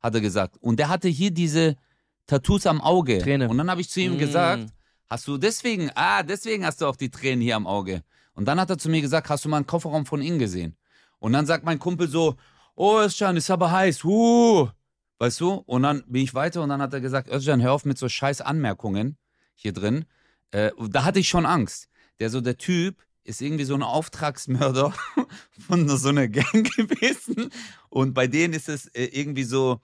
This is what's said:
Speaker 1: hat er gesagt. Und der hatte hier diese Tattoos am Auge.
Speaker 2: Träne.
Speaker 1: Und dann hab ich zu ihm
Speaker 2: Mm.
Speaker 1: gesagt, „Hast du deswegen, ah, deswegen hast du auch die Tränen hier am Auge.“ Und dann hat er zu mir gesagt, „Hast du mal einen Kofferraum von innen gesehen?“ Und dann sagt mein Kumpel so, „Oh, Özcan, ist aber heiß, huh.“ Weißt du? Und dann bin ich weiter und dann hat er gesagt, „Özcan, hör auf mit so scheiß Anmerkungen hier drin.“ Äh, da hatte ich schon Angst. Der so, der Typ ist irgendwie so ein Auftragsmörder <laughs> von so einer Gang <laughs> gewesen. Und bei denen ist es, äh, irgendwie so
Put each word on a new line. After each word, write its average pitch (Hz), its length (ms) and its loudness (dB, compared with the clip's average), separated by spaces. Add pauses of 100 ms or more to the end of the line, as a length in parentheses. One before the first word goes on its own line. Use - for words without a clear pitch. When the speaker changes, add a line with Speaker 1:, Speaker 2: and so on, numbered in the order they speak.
Speaker 1:
hat 113 140 -2
er 113 60 4
gesagt. 98 380 0
Und 117 200 0
der 147 100 2
hatte 185 200 0
hier 170 240 0
diese 160 440 2 (500)
Tattoos 185 400 2
am 156 140 2
Auge. 156 380 4
Speaker 2:
Träne. 131 300 2
Speaker 1:
Und 117 100 2
dann 165 120 0
hab 180 80 -2
ich 175 120 -6
zu 185 100 -4
ihm 180 140 0
Speaker 2:
Mm. - 40 -2
Speaker 1:
gesagt, 151 480 0 (420)
„Hast 117 200 -8
du 143 100 -4
deswegen, 208 560 -2
ah, 190 280 2
deswegen 196 440 -6
hast 156 140 -4
du 160 60 0
auch 135 100 -2
die 131 140 -6
Tränen 131 300 -2
hier 117 160 0
am 104 100 -4
Auge.“ 95 360 -4 (320)
Und 104 120 -4
dann 156 140 0
hat 185 100 -2
er 180 80 -2
zu 160 100 -6
mir 160 120 2
gesagt, 147 300 -2
„Hast 147 140 -2
du 151 40 -4
mal 151 100 0
einen 139 80 -2
Kofferraum 156 400 -4
von 147 160 -6
innen 165 160 -2
gesehen?“ 90 380 -4 (420)
Und 110 140 -2
dann 143 140 2
sagt 151 180 0
mein 160 140 0
Kumpel 175 300 -2
so, 156 280 2 (380)
„Oh, 208 240 4
Özcan, 196 380 2
ist 160 140 -2
aber 180 200 2
heiß, 185 340 2
huh.“ 226 640 6 (500)
Weißt 117 220 0
du? 170 120 2
Und 127 320 0
dann 143 240 0
bin 127 160 -2
ich 131 100 -6
weiter 165 280 -2
und 147 80 -2
dann 139 120 -4
hat 135 100 -6
er 139 80 -6
gesagt, 131 280 -4
„Özcan, 135 340 2
hör 123 100 4
auf 143 120 0
mit 139 140 -2
so 131 100 -4
scheiß 135 320 -2
Anmerkungen 120 760 -4 (380)
hier 107 180 -6
drin.“ 107 320 -2 (460)
Äh, 104 200 0 (180)
da 113 160 0
hatte 196 160 2
ich - 80 0
schon 170 180 2
Angst. 143 420 -2 (300)
Der 113 120 -2
so, 127 100 -4
der 123 180 -4
Typ 180 420 -2 (240)
ist - 160 -12
irgendwie 147 240 -4
so 135 100 -4
ein 135 80 0
Auftragsmörder 139 1120 -2 (340)
<laughs> - 420 -20
von 175 200 2
so 131 200 2
einer 143 200 2
Gang 123 240 -2
<laughs> 220 240 2
gewesen. 240 720 -2 (380)
Und 131 260 -2
bei 127 120 2
denen 160 280 2
ist 156 140 -8
es, 147 200 -8
äh, 120 160 -4
irgendwie 139 400 -4
so 127 400 0